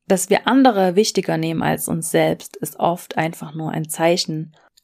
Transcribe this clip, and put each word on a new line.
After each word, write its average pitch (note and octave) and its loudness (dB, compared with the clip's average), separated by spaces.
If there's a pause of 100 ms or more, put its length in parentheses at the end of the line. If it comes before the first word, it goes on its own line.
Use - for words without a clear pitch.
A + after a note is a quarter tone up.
dass F#3 0
wir - 2
andere G#3+ 4
wichtiger F#3 2
nehmen D#3+ -2
als D#3 -2
uns E3 -4
selbst, E3 0
ist - -10
oft - -2
einfach D#3+ -6
nur D#3+ -6
ein D#3 -4
Zeichen E3 -2 (300)